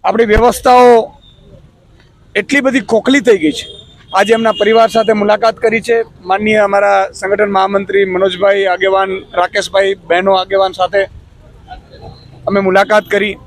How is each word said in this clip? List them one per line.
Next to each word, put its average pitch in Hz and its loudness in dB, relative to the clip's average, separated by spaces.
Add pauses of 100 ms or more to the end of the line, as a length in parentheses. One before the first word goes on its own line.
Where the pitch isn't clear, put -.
આપણી 214 0
વ્યવસ્થાઓ 233 4 (1200)
એટલી 277 -2
બધી 262 2
ખોખલી 226 0
થઈ 214 2
ગઈ 151 0
છે. - -10 (480)
આજે 202 2
એમના 226 0
પરિવાર 220 2
સાથે 220 0
મુલાકાત 214 0
કરી 226 -2
છે. 233 -2 (180)
માનનીય 202 -2
અમારા 202 2
સંગઠન 202 -2
મહામંત્રી 196 0
મનોજભાઈ 190 0
આગેવાન, 190 0 (240)
રાકેશભાઈ, 196 -2
બહેનો 180 -2
આગેવાન 190 -2
સાથે 185 -2 (1400)
અમે 196 -2
મુલાકાત 196 0
કરી 202 -4 (140)